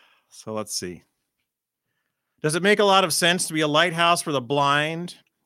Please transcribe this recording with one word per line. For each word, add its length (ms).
So 160
let's 240
see. 280
Does 140
it 80
make 160
a 40
lot 220
of 80
sense 340
to 60
be 80
a 60
lighthouse 560
for 100
the 80
blind 720